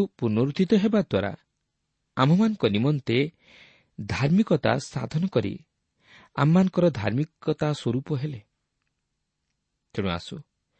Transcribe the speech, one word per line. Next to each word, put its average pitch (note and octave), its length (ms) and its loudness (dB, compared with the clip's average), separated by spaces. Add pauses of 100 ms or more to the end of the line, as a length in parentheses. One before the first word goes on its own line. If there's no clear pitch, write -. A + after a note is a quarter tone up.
(160)
ପୁନରୁତ୍ଥିତ B2+ 600 0
ହେବା G#3 260 2
ଦ୍ୱାରା G2 300 -2 (880)
ଆମମାନଙ୍କ F#3 500 4
ନିମନ୍ତେ A#2 500 0 (840)
ଧାର୍ମିକତା C#3+ 720 0 (120)
ସାଧନ D3+ 440 -6
କରି G2+ 260 -2 (840)
ଆମମାନଙ୍କର F3 560 2
ଧାର୍ମିକତା B2+ 840 -4
ସ୍ୱରୂପ B2 400 -4
ହେଲେ। C3+ 280 -8 (1500)
ତେଣୁ G2 140 -2
ଆସୁ, - 260 -6 (440)